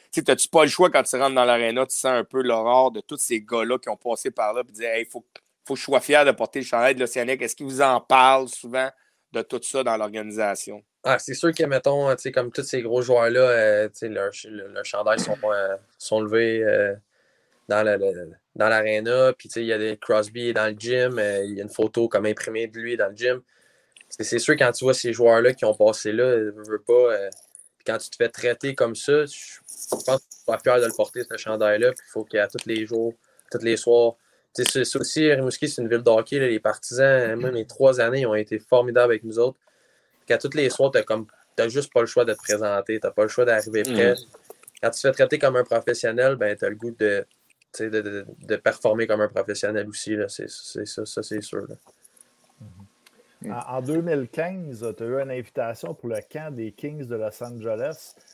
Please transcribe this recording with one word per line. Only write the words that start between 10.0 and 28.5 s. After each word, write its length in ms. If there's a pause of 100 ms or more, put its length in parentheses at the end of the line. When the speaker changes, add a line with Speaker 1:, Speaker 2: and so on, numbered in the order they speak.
Speaker 2:
Ah, 160
c'est 140
sûr 200
que, 100
mettons, 520
tu 60
sais, 100
comme 200
tous 120
ces 180
gros 200
joueurs-là, 400
euh, 480
tu 60
sais, 140
leurs 240
ch-, 180
le, 180
leurs 160
chandails 340
sont, 240
euh, 320 (220)
sont 240
levés, 420
euh, 320 (720)
dans 160
le, 140
le, 340 (240)
dans 140
l'aréna. 640
Puis, 160
tu 40
sais, 80
il 60
y 60
a 40
des 200
Crosby 560
dans 140
le 120
gym, 400
euh, 240
il 140
y 20
a 40
une 60
photo 380
comme 180
imprimée 420
de 120
lui 180
dans 120
le 60
gym. 260 (680)
C'est, 140
c'est 160
sûr, 160
quand 160
tu 140
vois 80
ces 200
joueurs-là 400
qui 120
ont 100
passé 360
là, 120
euh, 320
veux, 160
veux 100
pas, 120
euh, 360 (480)
puis 80
quand 120
tu 120
te 60
fais 140
traiter 440